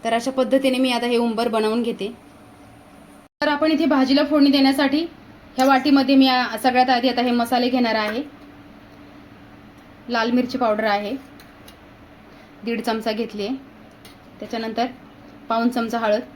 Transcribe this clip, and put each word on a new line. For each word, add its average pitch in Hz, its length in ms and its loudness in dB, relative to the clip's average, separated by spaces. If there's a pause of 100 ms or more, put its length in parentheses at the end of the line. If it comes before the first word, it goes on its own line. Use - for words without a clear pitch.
तर 226 80 -2
अशा 233 180 -2
पद्धतीने 262 480 0
मी 262 140 0
आता 240 140 -2
हे 240 100 0
उंबर 233 320 0
बनवून 220 340 0
घेते. 220 340 -6 (1200)
तर 294 80 0
आपण 302 240 0
इथे 311 140 0
भाजीला 277 380 2
फोडणी 285 260 4
देण्यासाठी 277 520 2 (540)
ह्या 262 100 2
वाटीमध्ये 277 480 4
मी 269 140 6
आ-, 247 280 0
सगळ्यात 254 340 2
आधी 247 180 2
आता 240 140 0
हे 247 80 0
मसाले 240 380 0
घेणार 240 260 0
आहे. 220 280 -4 (1900)
लाल 240 220 -2
मिरची 247 280 0
पावडर 220 260 0
आहे 208 320 -2 (1500)
दीड 226 160 -4
चमचा 220 320 -4
घेतली 208 340 -6
आहे, 262 100 -6 (840)
त्याच्यानंतर 226 460 -4 (640)
पाऊण 226 200 0
चमचा 233 300 -2
हळद 220 220 2 (160)